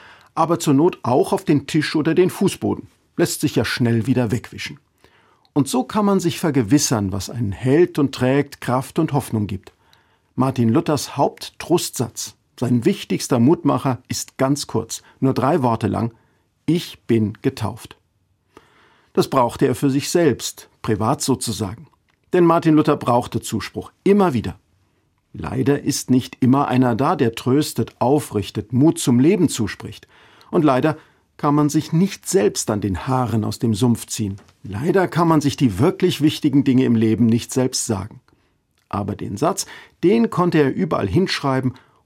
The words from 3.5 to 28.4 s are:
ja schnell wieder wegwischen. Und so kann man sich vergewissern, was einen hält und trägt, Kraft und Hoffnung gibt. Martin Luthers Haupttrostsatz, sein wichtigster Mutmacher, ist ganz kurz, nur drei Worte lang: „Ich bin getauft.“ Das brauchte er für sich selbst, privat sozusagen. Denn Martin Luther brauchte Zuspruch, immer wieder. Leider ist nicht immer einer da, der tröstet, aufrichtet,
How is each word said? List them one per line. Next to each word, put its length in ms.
ja 100
schnell 420
wieder 240
wegwischen. 500
Und 160
so 160
kann 200
man 140
sich 220
vergewissern, 720
was 180
einen 220
hält 480
und 120
trägt, 480
Kraft 380
und 140
Hoffnung 340
gibt. 260
Martin 340
Luthers 480
Haupttrostsatz, 1160
sein 260
wichtigster 540
Mutmacher, 720
ist 280
ganz 300
kurz, 360
nur 120
drei 300
Worte 240
lang: 260
„Ich 400
bin 340
getauft.“ 560
Das 180
brauchte 380
er 80
für 140
sich 200
selbst, 580
privat 400
sozusagen. 640
Denn 120
Martin 300
Luther 220
brauchte 440
Zuspruch, 520
immer 320
wieder. 240
Leider 500
ist 280
nicht 300
immer 280
einer 260
da, 200
der 200
tröstet, 680
aufrichtet, 720